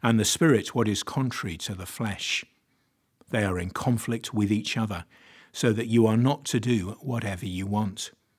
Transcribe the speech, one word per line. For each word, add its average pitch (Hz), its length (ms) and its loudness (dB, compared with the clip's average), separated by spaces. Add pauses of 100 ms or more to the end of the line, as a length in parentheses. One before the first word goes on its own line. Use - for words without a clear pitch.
and 113 160 4
the 107 60 4
Spirit 127 500 4
what 117 140 2
is 101 160 0
contrary 113 540 -4
to 101 180 -8
the 90 100 -10
flesh. - 600 -6 (840)
They 107 120 2
are 92 160 0
in 90 120 -6
conflict 117 640 -2
with 104 160 2
each 104 280 0
other, 104 260 -4 (480)
so 117 220 2
that 113 140 -2
you 113 200 6
are 110 80 4
not 131 300 2
to 127 160 0
do 104 300 0 (100)
whatever 104 440 -6
you 92 200 -4
want. 101 460 -4 (280)